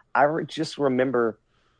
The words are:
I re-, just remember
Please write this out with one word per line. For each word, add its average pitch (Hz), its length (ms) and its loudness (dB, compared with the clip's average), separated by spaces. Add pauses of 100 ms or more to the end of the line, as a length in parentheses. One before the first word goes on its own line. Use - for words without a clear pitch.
(160)
I 127 80 6
re-, 156 220 0
just 151 340 -8
remember 127 580 0 (420)